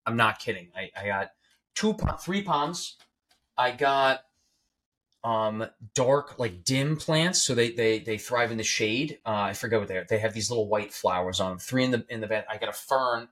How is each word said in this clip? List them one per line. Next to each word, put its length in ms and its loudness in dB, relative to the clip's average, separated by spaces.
I'm 100 -2
not 220 4
kidding. 360 -6
I, 240 -10
I 80 -6
got 260 -2
two, 180 0
po-, 240 0
three 240 -4
palms. 560 -2
I 140 2
got, 480 4
um, 440 0
dark, 460 2
like, 260 -4
dim 320 0
plants, 460 2
so 120 2
they, 180 2
they, 260 4
they 180 -4
thrive 340 0
in 60 -4
the 80 -2
shade. 640 0
Uh, 60 -2
I 200 0
forget 280 0
what 80 -6
they 100 -4
are. 100 -6
They 120 2
have 120 0
these 180 -4
little 160 0
white 280 -2
flowers 460 0
on 100 0
them. 80 -8
Three 260 0
in 60 2
the, 180 0
in 140 -6
the 40 -6
bed. 240 -2
I 60 -6
got 140 -4
a 20 -8
fern 600 0